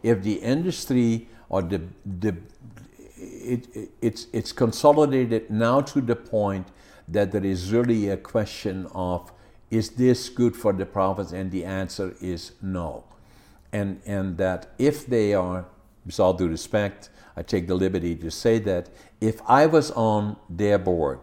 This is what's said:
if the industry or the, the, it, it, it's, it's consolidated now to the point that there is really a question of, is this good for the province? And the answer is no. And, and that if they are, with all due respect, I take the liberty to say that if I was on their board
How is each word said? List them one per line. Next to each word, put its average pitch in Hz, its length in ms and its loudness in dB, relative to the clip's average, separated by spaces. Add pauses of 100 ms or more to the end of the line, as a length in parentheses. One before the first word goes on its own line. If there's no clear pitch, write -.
if 113 220 2
the 107 100 0
industry 123 920 0 (200)
or 95 140 0
the, 87 200 -4 (380)
the, 98 160 0 (800)
it, 123 580 -8
it, 107 140 -12 (120)
it's, 113 320 -2
it's 113 180 -4
consolidated 131 1000 2
now 117 300 2
to 143 200 -2
the 120 140 0
point 98 540 -2 (380)
that 95 240 0
there 98 140 0
is 95 260 -2
really 113 380 2
a 95 80 -2
question 98 800 -4
of, 90 360 -4 (380)
is 110 220 -2
this 123 380 2
good 120 260 2
for 101 180 0
the 95 140 -4
province? 95 440 -2
And 95 200 -6
the 90 140 -6
answer 95 540 -6
is 90 340 -8 (100)
no. 85 400 -6 (680)
And, 98 360 -4
and 95 320 -4
that 92 400 -2
if 143 260 2
they 107 300 2
are, 90 300 -2 (380)
with - 160 -10
all 92 140 6
due 87 140 0
respect, 98 640 -4 (280)
I 87 60 -8
take 90 240 -2
the 92 80 0
liberty 92 400 0
to 82 160 -10
say 113 280 2
that 92 280 -2 (320)
if 110 260 -2
I 139 200 8
was 156 260 4
on 107 460 0 (120)
their 101 280 2
board 82 460 0